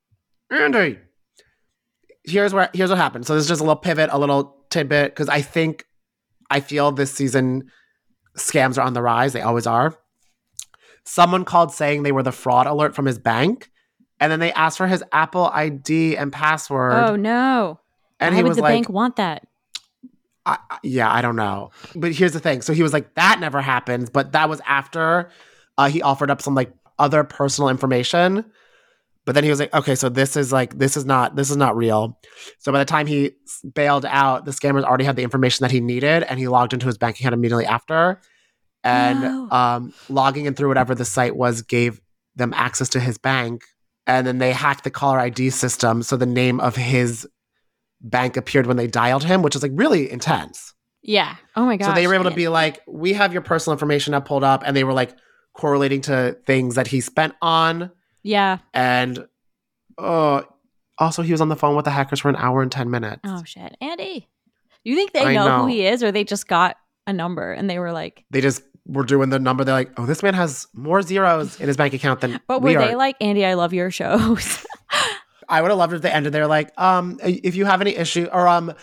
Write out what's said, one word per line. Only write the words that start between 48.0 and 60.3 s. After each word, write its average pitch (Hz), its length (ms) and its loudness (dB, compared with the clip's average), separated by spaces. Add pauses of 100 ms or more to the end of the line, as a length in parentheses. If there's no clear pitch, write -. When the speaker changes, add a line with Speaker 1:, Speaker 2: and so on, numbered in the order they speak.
Speaker 1:
appeared 131 300 0
when 123 100 0
they 120 100 0
dialed 123 360 2
him, 185 180 2
which 147 140 0
is, 139 80 -6
like, 139 100 -4
really 175 380 2
intense. 123 640 -6 (280)
Speaker 2:
Yeah. 190 340 -2 (200)
Oh 233 100 2
my 233 120 2
Speaker 1:
So 202 160 0
they 180 100 4
Speaker 2:
gosh, 180 40 2
Speaker 1:
were 190 60 2
able 185 120 2
to 180 60 0
Speaker 2:
man. 156 60 -6
Speaker 1:
be 170 100 0
like, 160 400 0
"We 170 260 -2
have 202 200 2
your 180 80 -4
personal 160 320 -2
information 147 400 -2
up, 139 120 -2
pulled 139 180 -2
up," 135 220 2
and 139 120 0
they 135 60 4
were, 131 100 0
like, 127 220 -2 (400)
correlating 139 460 0
to 131 440 -2
things 127 300 0
that 123 120 0
he 131 140 -2
spent 156 400 -2
on. 165 500 0 (300)
Speaker 2:
Yeah. 196 380 0 (140)
Speaker 1:
And, 127 520 0 (720)
uh, 156 440 0 (580)